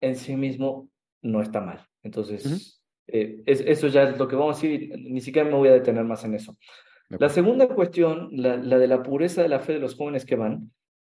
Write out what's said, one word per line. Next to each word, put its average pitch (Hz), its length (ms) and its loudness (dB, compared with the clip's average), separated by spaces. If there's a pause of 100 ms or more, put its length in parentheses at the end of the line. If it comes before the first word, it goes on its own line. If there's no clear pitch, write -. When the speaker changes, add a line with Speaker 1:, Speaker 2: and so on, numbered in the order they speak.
Speaker 1:
en 131 140 -2
sí 135 200 -8
mismo 135 540 -4 (320)
no 110 200 -2
está 107 200 -4
mal. 90 240 -14 (180)
Entonces, 104 420 -8
Speaker 2:
Ujú. 147 100 -2 (520)
Speaker 1:
eh, 110 380 -4
es, 135 160 2
eso 151 260 2
ya 139 160 6
es 127 140 0
lo 135 100 0
que 131 80 -4
vamos 147 220 0
a - 40 -8
decir, 151 360 -4
ni 127 240 -8
siquiera 151 260 0
me 147 80 0
voy 139 140 4
a 131 40 10
detener 120 300 4
más 113 200 -6
en 107 120 -6
eso. - 180 -12
Speaker 2:
De - 40 -20 (520)
Speaker 1:
La - 60 -12
Speaker 2:
acuerdo. 143 180 2
Speaker 1:
segunda 247 340 4
cuestión, 170 640 0
la, 127 260 0
la 127 200 2
de 127 100 6
la 127 160 2
pureza 170 380 -2
de 165 80 2
la 139 100 0
fe 160 140 -4
de 151 60 -4
los 131 160 -6
jóvenes 147 300 -6
que 131 100 0
van, 110 360 -4 (480)